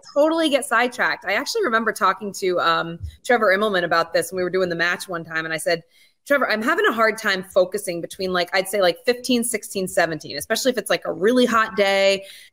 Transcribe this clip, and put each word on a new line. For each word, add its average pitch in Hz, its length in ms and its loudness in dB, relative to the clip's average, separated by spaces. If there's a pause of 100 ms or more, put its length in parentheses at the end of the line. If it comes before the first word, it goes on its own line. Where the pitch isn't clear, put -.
(140)
totally 320 360 4
get 262 140 2
sidetracked. 226 600 0
I 185 80 0
actually 285 300 -2
remember 226 280 0
talking 202 420 -2
to, 180 260 -2
um, 165 400 0 (260)
Trevor 226 220 4
Immelman 190 360 2
about 165 300 0
this 170 180 0
when 190 60 -8
we 180 60 -2
were 180 80 -2
doing 185 180 0
the 170 60 -4
match 175 340 -2
one 165 160 -8
time, 160 200 -6
and 160 80 -6
I 160 40 -4
said, 165 260 -2 (440)
"Trevor, 277 220 2
I'm 262 120 0
having 339 240 0
a 359 80 2
hard 220 240 2
time 190 260 -2
focusing 185 560 -2
between, 185 320 -6
like, 180 240 -2
I'd 190 140 0
say, 208 120 0
like, 175 240 2
fifteen, 247 380 0
sixteen, 202 440 -6
seventeen, 160 500 -2
especially 220 340 -2
if 247 60 -4
it's, 202 140 -4
like, 175 140 0
a 175 60 -4
really 226 340 4
hot 220 300 0
day." 196 500 2 (280)